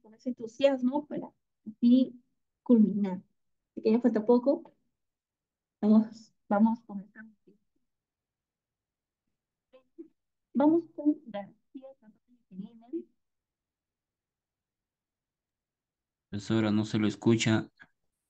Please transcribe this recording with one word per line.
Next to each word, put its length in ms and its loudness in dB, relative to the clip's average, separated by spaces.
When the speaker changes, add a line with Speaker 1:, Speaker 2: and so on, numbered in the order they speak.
Speaker 1:
con 120 -20
ese 160 -12
entusiasmo 760 -2
para 200 -10
así 460 2
culminar. 580 2
Así 100 -16
que 100 0
ya 100 2
falta 240 -2
poco. 480 -2
Vamos, 520 2
vamos 380 0
comenzando. 480 -18
Vamos 300 2
con 220 -2
García 600 -16
Campana 340 -20
Quirino. 380 -18
Speaker 2:
Profesora, 420 -2
no 140 0
se 140 -6
lo 80 0
escucha. 640 0